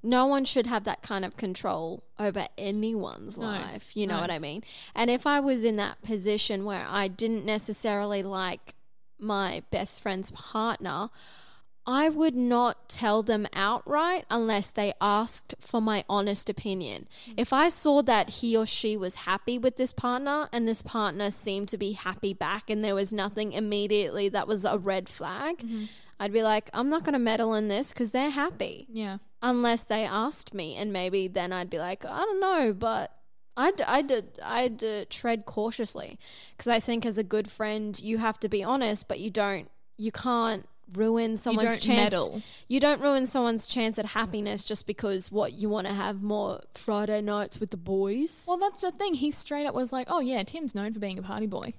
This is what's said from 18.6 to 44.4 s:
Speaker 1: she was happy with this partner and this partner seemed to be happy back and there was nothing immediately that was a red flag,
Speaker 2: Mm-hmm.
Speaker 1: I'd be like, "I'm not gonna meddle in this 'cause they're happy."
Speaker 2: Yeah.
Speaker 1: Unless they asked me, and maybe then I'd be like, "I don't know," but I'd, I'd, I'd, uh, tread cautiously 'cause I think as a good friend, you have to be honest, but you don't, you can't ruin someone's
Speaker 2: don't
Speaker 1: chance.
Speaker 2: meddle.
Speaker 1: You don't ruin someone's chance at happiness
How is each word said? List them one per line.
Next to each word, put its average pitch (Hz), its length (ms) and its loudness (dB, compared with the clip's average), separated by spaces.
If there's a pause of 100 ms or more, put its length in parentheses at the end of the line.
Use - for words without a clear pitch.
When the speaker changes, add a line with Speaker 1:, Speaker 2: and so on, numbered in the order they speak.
Speaker 1:
she 214 320 0
was 185 180 -4
happy 202 420 -2
with 247 200 2
this 254 160 0
partner 277 580 -2
and 233 160 2
this 226 140 0
partner 208 480 0
seemed 202 380 -2
to 208 100 -6
be 202 140 -2
happy 196 420 -4
back 185 340 -4
and 214 160 0
there 202 100 2
was 196 200 0
nothing 202 400 -2
immediately 208 760 2
that 196 180 0
was 196 200 0
a - 100 2
red 190 320 -2
flag, 247 520 -6
Speaker 2:
Mm-hmm. 220 240 -6 (380)
Speaker 1:
I'd 202 120 -4
be 226 80 6
like, 214 320 2
"I'm 254 160 2
not 311 120 2
gonna 285 160 2
meddle 226 360 4
in 214 140 2
this 214 260 0
'cause 233 160 0
they're 262 180 2
happy." - 600 -2
Speaker 2:
Yeah. 214 260 -6 (240)
Speaker 1:
Unless 240 440 4
they 220 200 0
asked 214 480 -2
me, 160 240 -6
and 208 160 -4
maybe 185 360 0
then 180 220 -2
I'd 180 200 -4
be 170 80 -4
like, 180 260 -4
"I - 220 -6
don't 392 140 0
know," 330 340 4
but 220 420 -2 (400)
I'd, 339 240 2
I'd, 262 640 0
I'd, 233 400 -2
uh, 214 240 -4
tread 233 380 -2
cautiously - 720 -4 (400)
'cause - 100 -4
I 233 100 6
think 233 280 0
as 214 100 0
a 220 80 2
good 214 260 0
friend, 214 520 -2
you 220 160 0
have 220 220 0
to 208 100 -2
be 202 120 0
honest, 226 460 0
but - 100 -2
you 202 120 -4
don't, 196 400 0 (260)
you 220 160 -4
can't 233 560 0 (240)
ruin 226 460 2
someone's 226 320 4
Speaker 2:
don't 226 100 2
Speaker 1:
chance. 233 180 6 (140)
Speaker 2:
meddle. 170 300 0 (260)
Speaker 1:
You 254 120 4
don't 294 200 4
ruin 277 240 4
someone's 233 420 0
chance 220 320 0
at 208 80 -2
happiness 208 580 -2